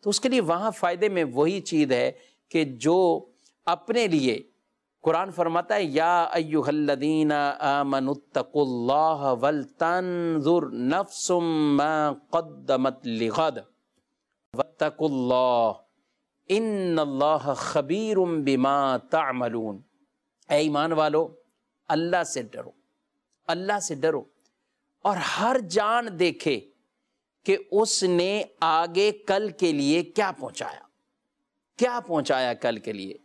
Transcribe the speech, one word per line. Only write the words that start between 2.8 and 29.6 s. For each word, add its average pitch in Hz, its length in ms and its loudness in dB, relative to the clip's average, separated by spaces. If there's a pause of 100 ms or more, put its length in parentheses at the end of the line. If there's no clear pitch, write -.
اپنے 226 420 0
لیے، 135 360 0 (600)
قرآن 170 280 0
فرماتا 170 440 -2
ہے، 208 100 0
یا 165 380 2
ایھا 156 440 0
الذین 151 680 0 (260)
آمنوا 139 580 0
اتقوا 143 460 -2
اللہ 139 800 2
ولتنظر 165 1200 0
نفس 139 680 -2 (380)
ما 147 420 2 (180)
قدمت 135 760 -2
لغد 117 520 -2 (960)
واتقوا 151 540 -2
اللہ 127 640 2 (760)
ان 196 500 0
اللہ 143 580 0
خبیر 190 600 -2
بما 139 800 2
تعملون۔ 120 840 -4 (720)
اے 147 60 2
ایمان 151 360 0
والو، 156 360 0 (600)
اللہ 170 340 0
سے 135 200 -8
ڈرو، - 280 -16 (760)
اللہ 190 320 -2
سے 170 160 -6
ڈرو، 147 280 -2 (800)
اور 196 140 0
ہر 226 400 -2 (140)
جان 220 380 0 (100)
دیکھے 156 420 0 (840)
کہ 190 120 2 (140)
اس 214 320 2
نے 185 400 2 (180)
آگے 170 520 2
کل 208 360 -2 (100)
کے 170 140 2